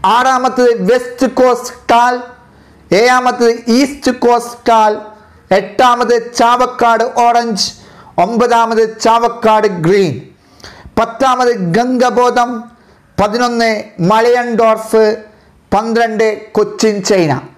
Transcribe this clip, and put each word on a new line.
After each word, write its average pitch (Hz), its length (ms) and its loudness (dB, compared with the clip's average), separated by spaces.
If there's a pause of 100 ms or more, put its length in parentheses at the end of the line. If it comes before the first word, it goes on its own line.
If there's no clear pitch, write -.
(160)
ആറാമത്തത് 254 540 0 (200)
വെസ്റ്റ് 247 360 -2 (120)
കോസ്റ്റ് 247 360 0 (160)
ടാൽ, 240 240 2 (840)
ഏഴാമത്തത് 247 520 2 (260)
ഈസ്റ്റ് 269 340 -2 (120)
കോസ്റ്റ് 233 440 0
ടാൽ, 220 260 2 (640)
എട്ടാമത് 240 580 0 (220)
ചാവക്കാട് 240 680 2 (200)
ഓറഞ്ച്, 233 420 0 (580)
ഒമ്പതാമത് 226 600 0 (200)
ചാവക്കാട് 220 640 2 (180)
ഗ്രീൻ, 185 280 2 (840)
പത്താമത് 247 540 0 (240)
ഗംഗബോധം, 247 760 0 (720)
പതിനൊന്ന് 233 500 0 (400)
മലയൻ 240 380 2 (120)
ഡോർഫ്, 220 440 2 (680)
പന്ത്രണ്ട് 220 520 0 (300)
കൊച്ചിൻ 208 400 0 (120)
ചൈന. 180 240 2 (240)